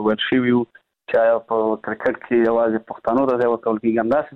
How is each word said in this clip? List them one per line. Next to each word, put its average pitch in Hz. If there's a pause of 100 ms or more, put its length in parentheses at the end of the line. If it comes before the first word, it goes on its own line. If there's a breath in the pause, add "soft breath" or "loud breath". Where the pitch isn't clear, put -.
ویل 107
شوي 123
وو 120 (440)
چې -
آیا 117 (140)
په 113 (280)
کرکټ 110
کې 123 (120)
یوازې 113 (100)
پښتنو 123
ته 127
ځای 120
ورکول 113
کېږي، 113
همداسې 143